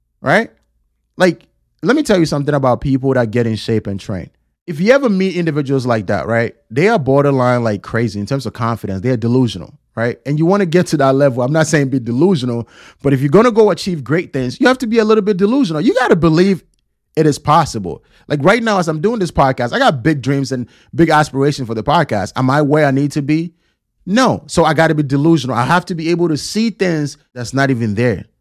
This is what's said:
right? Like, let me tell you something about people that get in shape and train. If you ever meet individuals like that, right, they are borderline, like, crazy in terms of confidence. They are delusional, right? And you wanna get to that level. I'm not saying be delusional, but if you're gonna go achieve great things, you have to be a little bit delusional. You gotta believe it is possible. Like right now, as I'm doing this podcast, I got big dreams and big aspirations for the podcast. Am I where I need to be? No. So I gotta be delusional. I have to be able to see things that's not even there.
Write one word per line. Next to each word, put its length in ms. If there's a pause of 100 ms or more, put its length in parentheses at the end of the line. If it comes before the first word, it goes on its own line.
(200)
right? 320 (640)
Like, 320 (340)
let 140
me 80
tell 160
you 60
something 280
about 280
people 320
that 180
get 160
in 80
shape 320
and 100
train. 320 (380)
If 100
you 140
ever 160
meet 260
individuals 520
like 200
that, 220
right, 260 (160)
they 180
are 120
borderline, 640
like, 180
crazy 380
in 60
terms 200
of 60
confidence. 480
They 100
are 60
delusional, 580 (220)
right? 280
And 140
you 80
wanna 200
get 220
to 100
that 180
level. 260
I'm 100
not 140
saying 220
be 100
delusional, 680 (340)
but 100
if 80
you're 100
gonna 200
go 200
achieve 340
great 280
things, 280
you 80
have 100
to 80
be 120
a 60
little 180
bit 160
delusional. 420
You 140
gotta 220
believe 460 (540)
it 100
is 120
possible. 640 (240)
Like 140
right 200
now, 160
as 100
I'm 120
doing 180
this 120
podcast, 420
I 60
got 240
big 180
dreams 320
and 160 (260)
big 140
aspirations 580
for 80
the 80
podcast. 540
Am 140
I 120
where 240
I 40
need 220
to 100
be? 320 (540)
No. 380
So 180
I 100
gotta 200
be 80
delusional. 540
I 80
have 220
to 80
be 160
able 180
to 80
see 340
things 460 (180)
that's 200
not 160
even 240
there. 300 (160)